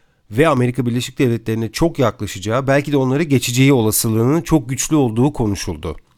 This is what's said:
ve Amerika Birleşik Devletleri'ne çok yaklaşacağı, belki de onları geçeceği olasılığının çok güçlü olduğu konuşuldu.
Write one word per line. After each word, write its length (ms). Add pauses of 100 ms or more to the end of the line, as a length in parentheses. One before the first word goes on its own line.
(300)
ve 180
Amerika 380
Birleşik 320
Devletleri'ne 540
çok 260
yaklaşacağı, 680
belki 260
de 40
onları 260
geçeceği 500
olasılığının 680
çok 260
güçlü 280
olduğu 360
konuşuldu. 640 (220)